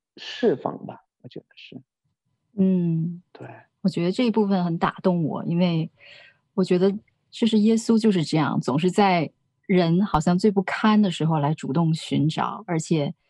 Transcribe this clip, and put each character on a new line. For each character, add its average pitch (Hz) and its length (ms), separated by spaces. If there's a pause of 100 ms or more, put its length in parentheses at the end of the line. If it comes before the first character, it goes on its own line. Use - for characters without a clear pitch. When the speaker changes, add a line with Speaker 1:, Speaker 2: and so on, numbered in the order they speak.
(160)
Speaker 1:
释 - 400
放 - 300
吧， - 140 (240)
我 135 40
觉 - 120
得 - 60 (100)
是。 - 260 (760)
Speaker 2:
嗯。 175 760
Speaker 1:
对。 - 160 (340)
Speaker 2:
我 190 80
觉 170 160
得 185 60
这 240 160
一 - 20
部 208 160
分 196 180
很 170 140
打 - 140 (100)
动 175 220
我， 131 220
因 165 120
为 165 320 (640)
我 185 100
觉 180 140
得 190 180 (360)
就 - 160
是 220 100
耶 220 180
稣 226 220
就 214 140
是 175 120
这 160 140
样， 151 240
总 - 160
是 180 140
在 185 400 (340)
人 180 400
好 156 140
像 175 180
最 214 140
不 190 100
堪 214 400
的 196 80
时 156 160
候 160 140
来 151 160
主 131 180
动 165 180
寻 147 380
找， - 380
而 165 120
且 151 360 (140)